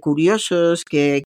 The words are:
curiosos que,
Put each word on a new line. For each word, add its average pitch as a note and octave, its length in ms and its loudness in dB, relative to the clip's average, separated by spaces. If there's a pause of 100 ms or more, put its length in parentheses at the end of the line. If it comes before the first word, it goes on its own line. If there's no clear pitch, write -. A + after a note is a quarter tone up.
curiosos E3+ 880 0
que, C#3+ 380 0